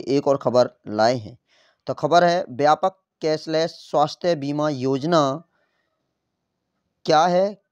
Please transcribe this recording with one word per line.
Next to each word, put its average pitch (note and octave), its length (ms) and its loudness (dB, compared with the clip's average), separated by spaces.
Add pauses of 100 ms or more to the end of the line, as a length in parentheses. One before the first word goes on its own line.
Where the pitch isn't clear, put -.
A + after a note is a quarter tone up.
एक C#3 200 0
और C#3 80 2
ख़बर B2 340 0 (180)
लाए A2 280 2
हैं। A2+ 200 -12 (500)
तो C3 80 -6
खबर E3 300 2
है, F3 260 0
व्यापक D3+ 460 0 (260)
कैशलेस D#3 580 -2
स्वास्थ्य E3 560 -2
बीमा D3 340 -4
योजना C#3 500 0 (1900)
क्या D#3 200 4
है, F#3+ 460 0